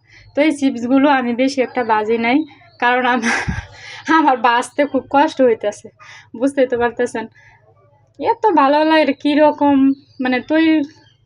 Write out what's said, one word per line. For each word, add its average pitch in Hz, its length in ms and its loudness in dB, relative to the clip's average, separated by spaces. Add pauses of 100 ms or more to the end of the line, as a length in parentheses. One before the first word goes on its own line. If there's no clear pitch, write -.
(340)
তো - 40 -4 (100)
এই 311 120 2
চিপসগুলো 269 480 0 (120)
আমি 240 120 -4 (100)
বেশি 269 260 0
একটা 254 140 -6 (100)
বাজি 214 340 0
নাই, 247 120 2 (420)
কারণ 247 240 0 (100)
আমার, 226 240 -2 (800)
আমার 294 200 2 (100)
বাজতে 240 340 -2 (100)
খুব 254 120 -2 (120)
কষ্ট 302 220 2 (100)
হইতেছে, 214 400 -4 (520)
বুঝতেই 269 320 0
তো 247 100 -2
পারতেছেন। 240 440 -4 (960)
এত 415 240 -2 (180)
ভালো 277 160 4 (120)
লাগে, 320 140 4
এটা 285 200 0
কীরকম 294 520 2 (480)
মানে 254 140 -2 (140)
তৈরি, 320 240 2 (500)